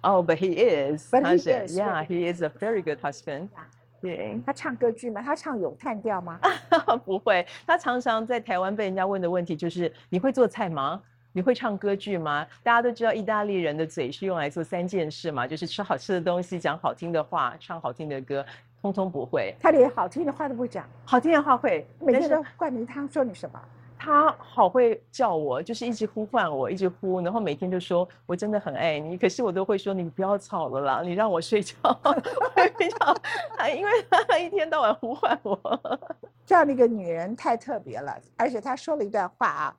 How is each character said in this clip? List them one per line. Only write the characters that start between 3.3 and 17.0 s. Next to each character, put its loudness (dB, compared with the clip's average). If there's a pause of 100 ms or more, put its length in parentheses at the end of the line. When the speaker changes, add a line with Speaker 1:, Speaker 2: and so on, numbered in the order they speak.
Speaker 2:
Yeah. -20 (340)
Speaker 1:
对。 -6
Speaker 2:
他 -2
唱 -6
歌 0
剧 -6
吗？ -8
他 -2
唱 -8
咏 -4
叹 -6
调 -2
吗？ -12 (320)
Speaker 1:
<laughs> 2
不 -2
会， 2 (220)
他 4
常 -2
常 0
在 -2
台 -2
湾 0
被 -2
人 -4
家 0
问 -2
的 0
问 0
题 -4
就 -2
是 -2 (160)
：“你 -2
会 2
做 4
菜 -4
吗？ -4 (320)
你 -2
会 2
唱 -2
歌 0
剧 -4
吗？” -2 (160)
大 4
家 6
都 2
知 -4
道 2
意 -2
大 -2
利 -2
人 0
的 0
嘴 -4
是 -8
用 -2
来 -2
做 -6
三 -4
件 -2
事 -6
嘛， -2
就 -6
是 -6
吃 -6
好 -2
吃 -4
的 0
东 0
西、 -8
讲 -2
好 -2
听 -8